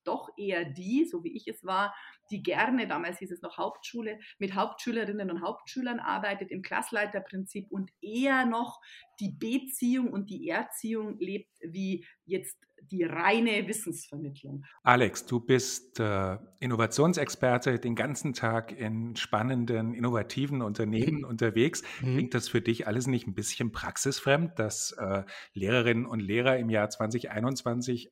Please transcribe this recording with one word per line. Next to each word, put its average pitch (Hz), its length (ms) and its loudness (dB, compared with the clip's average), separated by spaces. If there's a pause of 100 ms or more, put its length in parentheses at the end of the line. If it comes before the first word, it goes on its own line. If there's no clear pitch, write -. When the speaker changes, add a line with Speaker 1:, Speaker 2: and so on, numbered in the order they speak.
Speaker 1:
doch - 320 -4
eher 190 300 -2
die, 185 400 2
so 330 180 -6
wie - 140 -6
ich - 100 -12
es 220 160 -10
war, 190 300 0 (380)
die - 100 -6
gerne, 214 460 2
damals 170 320 -4
hieß 180 120 -10
es 180 120 -12
noch 175 160 -10
Hauptschule, 214 580 -6 (220)
mit 190 160 -4
Hauptschülerinnen 208 760 -2
und 170 140 -4
Hauptschülern 240 560 -4
arbeitet 196 500 -2
im 190 140 -8
Klassleiterprinzip 196 1080 -4
und 196 220 -4 (100)
eher 254 460 2
noch 233 320 -2 (400)
die 202 100 -2
Beziehung 247 800 0
und 202 200 -4
die - 180 -8
Erziehung 220 680 -4
lebt, 196 320 -4 (100)
wie 190 420 -4 (220)
jetzt 180 320 -6 (340)
die 175 120 0
reine 196 640 4
Wissensvermittlung. 143 960 -8 (200)
Speaker 2:
Alex, 123 420 6
du 120 140 0
bist, - 600 2
äh, 98 380 0 (220)
Innovationsexperte, 123 1200 4
den 117 160 -2
ganzen 135 380 -2
Tag 113 380 0
in 113 440 -4
spannenden, 117 800 0
innovativen 123 640 0
Unternehmen 113 600 0
Speaker 3:
Mhm. 131 60 -8
Speaker 2:
unterwegs. 113 540 2 (180)
Speaker 3:
Mhm. 127 140 0
Speaker 2:
Klingt 131 220 0
das 117 120 0
für 113 140 2
dich 117 240 2
alles 123 220 0
nicht 127 200 0
ein 95 60 -4
bisschen 110 380 -2
praxisfremd, - 880 0
dass, - 320 -2
äh, 190 320 0 (300)
Lehrerinnen 117 520 4
und 117 140 -2
Lehrer 120 380 4
im 117 120 0
Jahr 107 220 4
zwanzig 113 400 -2
einundzwanzig 123 800 -2